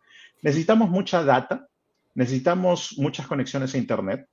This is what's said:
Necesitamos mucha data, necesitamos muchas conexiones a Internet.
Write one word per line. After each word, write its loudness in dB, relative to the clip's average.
Necesitamos 2
mucha 0
data, 0
necesitamos 0
muchas -2
conexiones -4
a -2
Internet. -2